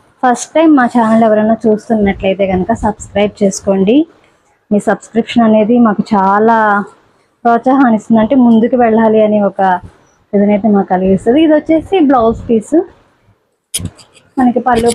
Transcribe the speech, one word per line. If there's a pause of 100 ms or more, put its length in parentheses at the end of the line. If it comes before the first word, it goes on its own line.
(240)
ఫస్ట్
టైమ్
మా (100)
ఛానల్
ఎవరైనా (100)
చూస్తున్నట్లయితే
కనుక (140)
సబ్స్క్రైబ్
చేసుకోండి. (760)
మీ (100)
సబ్స్క్రిప్షన్
అనేది (120)
మాకు (100)
చాలా (840)
ప్రోత్సాహాన్ని
ఇస్తుంది,
అంటే (100)
ముందుకు
వెళ్ళాలి
అనే (120)
ఒక (720)
ఇదనైతే
మాకు
కలిగిస్తుంది.
ఇది
వచ్చేసి (140)
బ్లౌజ్
పీస్, (1600)
మనకి
పళ్ళు